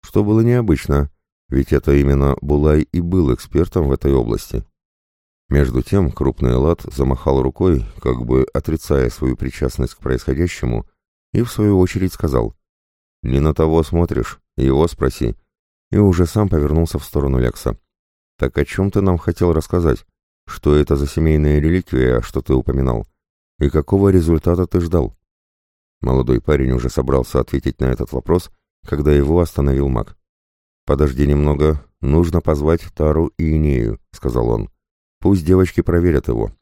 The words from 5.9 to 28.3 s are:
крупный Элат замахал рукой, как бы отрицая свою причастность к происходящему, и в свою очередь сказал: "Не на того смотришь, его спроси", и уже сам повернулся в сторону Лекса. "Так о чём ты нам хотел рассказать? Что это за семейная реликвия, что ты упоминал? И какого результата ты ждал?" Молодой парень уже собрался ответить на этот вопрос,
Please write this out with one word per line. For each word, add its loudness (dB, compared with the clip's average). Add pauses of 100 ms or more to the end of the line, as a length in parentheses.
крупный -2
Элат 0
замахал -2
рукой, 0 (160)
как -4
бы 2
отрицая -2
свою -4
причастность -6
к -20
происходящему, -4 (480)
и 2
в -4
свою 2
очередь 0
сказал: -2 (680)
"Не 0
на 2
того 2
смотришь, -4 (160)
его 2
спроси", -4 (540)
и 0
уже 4
сам 0
повернулся 0
в -8
сторону -2
Лекса. -4 (640)
"Так -4
о 0
чём -2
ты 0
нам 2
хотел 0
рассказать? 0 (400)
Что 0
это 2
за -2
семейная 2
реликвия, 0
что -6
ты -2
упоминал? -2 (520)
И 0
какого 2
результата 2
ты -2
ждал?" -2 (840)
Молодой 0
парень 0
уже -2
собрался 0
ответить -4
на 0
этот -4
вопрос, -2 (360)